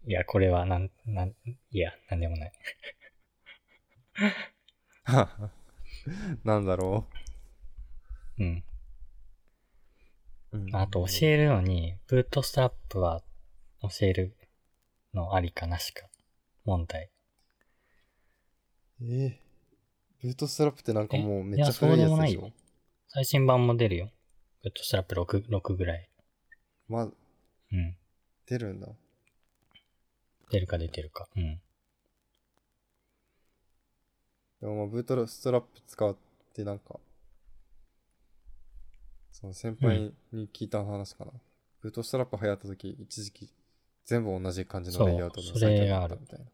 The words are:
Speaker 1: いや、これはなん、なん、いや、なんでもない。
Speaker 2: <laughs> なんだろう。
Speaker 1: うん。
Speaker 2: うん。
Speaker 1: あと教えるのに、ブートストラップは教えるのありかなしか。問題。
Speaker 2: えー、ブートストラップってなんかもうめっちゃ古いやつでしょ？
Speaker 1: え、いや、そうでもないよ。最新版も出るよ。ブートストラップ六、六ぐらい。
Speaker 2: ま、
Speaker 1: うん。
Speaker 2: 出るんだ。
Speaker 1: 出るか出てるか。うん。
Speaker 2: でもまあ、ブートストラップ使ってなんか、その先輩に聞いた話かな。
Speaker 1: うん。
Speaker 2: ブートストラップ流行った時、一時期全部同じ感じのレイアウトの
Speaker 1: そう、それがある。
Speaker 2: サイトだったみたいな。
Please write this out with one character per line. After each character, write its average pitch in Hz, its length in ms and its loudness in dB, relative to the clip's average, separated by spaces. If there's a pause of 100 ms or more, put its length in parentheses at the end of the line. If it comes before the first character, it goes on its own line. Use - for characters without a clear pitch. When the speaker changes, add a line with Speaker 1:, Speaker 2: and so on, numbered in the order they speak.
Speaker 1:
い 117 60 -2
や、 90 140 2
こ - 140 2
れ 95 100 6
は 87 160 4
な 92 120 2
ん、 92 120 -2 (160)
な 101 200 -2
ん、 95 100 -6 (360)
い 104 60 -4
や、 82 140 0 (180)
な 92 80 -2
ん 82 40 0
で 82 80 0
も 82 80 -4
な 78 100 -8
い。 - 60 -16 (2500)
Speaker 2:
<laughs> 117 460 2 (920)
な 107 160 4
ん 101 60 0
だ 92 120 4
ろ 95 280 0 (1300)
う。 101 40 0
Speaker 1:
う - 20 0
ん。 87 180 -4 (1900)
Speaker 2:
う 107 40 -6
ん。 101 180 -6
Speaker 1:
あ 95 120 2
と 90 180 0
教 156 220 2
え 151 80 8
る 151 140 6
の 107 120 6
に、 87 360 0 (100)
ブ 127 140 6
ー - 20 2
ト - 180 0
ス - 120 -4
ト 135 80 2
ラ 123 80 4
ッ - 40 -6 (140)
プ 95 140 -2
は 82 200 0 (600)
教 101 80 -2 (180)
え 92 60 4
る 95 240 -2 (760)
の 92 220 -2
あ 92 60 6
り 85 100 -2
か - 160 -6
な 85 100 -2
し - 160 -6
か。 - 140 -18 (560)
問 90 240 2
題。 - 240 -10 (1900)
Speaker 2:
え - 20 -10
ー、 123 340 -2 (840)
ブ 123 60 -2
ー 127 60 -4
ト 147 120 -4
ス - 100 -6
ト 151 80 4
ラ 147 60 4
ッ - 20 -12
プ - 60 -18
っ - 40 -20
て 113 100 -2
な 107 80 2
ん 107 80 -2
か 131 80 0
も 104 240 0
う - 20 -4
め 101 180 0
っ - 20 6
ち 143 60 4
ゃ 123 40 0
古 156 240 6
い - 20 8
や - 0 -
つ - 0 -
で - 0 -
し - 0 -
ょ？ - 0 -
Speaker 1:
え、 - 0 -
い - 0 -
や、 - 0 -
そ 160 60 8
う - 20 -
で - 0 -
も 156 100 6
な 156 100 4
い 107 60 4
よ。 98 180 -4 (580)
最 135 160 0
新 135 200 4
版 127 220 8
も 120 80 6
出 117 140 4
る 90 80 2
よ。 95 120 -6 (540)
ブ 101 60 -4
ー - 20 -10
ト - 120 -10
ス - 80 -4
ト 101 60 2
ラ 92 60 2
ッ - 20 -6
プ - 100 -6
六、 101 340 0
六 98 260 0
ぐ 90 100 0
ら 85 120 -2
い。 87 120 -14 (800)
Speaker 2:
ま、 113 160 -2
Speaker 1:
う 104 100 -8 (600)
ん。 87 220 -2 (480)
Speaker 2:
出 123 120 -4
る 107 160 -6
ん 98 60 -12
だ。 98 80 -14 (1600)
Speaker 1:
出 101 100 2
る 90 80 -2
か 90 100 -4
出 82 120 -4
て - 120 -8
る 78 80 -12
か。 - 260 -14
う 95 40 -2
ん。 82 220 -4 (3000)
Speaker 2:
で 104 60 -8
も 104 100 -4
ま 107 60 -4
あ、 101 40 -4
ブ 113 120 -4
ー 120 40 -6
ト 123 240 0
ス - 140 -16
ト 127 100 0
ラ 123 80 4
ッ - 20 0
プ - 260 -20
使 107 220 -2
っ 101 60 -4 (380)
て 107 100 -8
な 101 100 -6
ん 101 60 -10
か、 - 200 -18 (2250)
そ - 160 -16
の 92 60 -10
先 113 280 -6
輩 107 300 4 (220)
に 107 200 -8
聞 - 120 -8
い - 40 -14
た 107 140 -2
話 101 320 -6
か - 100 -16
な。 - 60 -18
Speaker 1:
う 127 40 -20
ん。 120 40 -18 (420)
Speaker 2:
ブ 110 80 -10
ー - 20 -12
ト 117 120 -8
ス - 80 -8
ト 135 60 -2
ラ 127 80 0
ッ - 20 -20
プ - 140 -8
流 107 60 0
行 104 60 2
っ 98 40 -4
た 101 100 -14
時、 - 320 -12
一 - 240 -14
時 101 80 -12
期 - 180 -20 (600)
全 117 140 2
部 98 180 -2
同 92 100 -2
じ 92 140 -4
感 92 180 -6
じ 92 140 -6
の 110 100 6
レ 87 60 6
イ 87 80 2
ア 87 60 -2
ウ 87 40 -6
ト - 80 -12
の 90 80 -10
Speaker 1:
そ 90 60 -12
う、 117 60 0
そ 110 80 6
れ 104 200 6
が 95 160 2
あ 85 40 -2
る。 85 80 -4
Speaker 2:
サ - 80 -14
イ - 20 -18
ト - 80 -20
だ - 40 -18
っ - 20 -18
た - 0 -
み - 0 -
た - 40 -18
い - 20 -18
な。 - 80 -